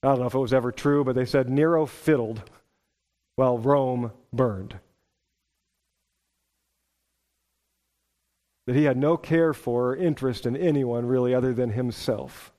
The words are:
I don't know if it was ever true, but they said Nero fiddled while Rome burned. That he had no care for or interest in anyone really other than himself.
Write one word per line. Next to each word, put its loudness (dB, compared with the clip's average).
I 2
don't 2
know -2
if -4
it 2
was 0
ever 2
true, 2
but -2
they 0
said 0
Nero 2
fiddled -2
while 2
Rome 0
burned. -2
That 0
he 4
had 2
no 2
care 0
for -2
or -4
interest -2
in -2
anyone 0
really 2
other 0
than -2
himself. -6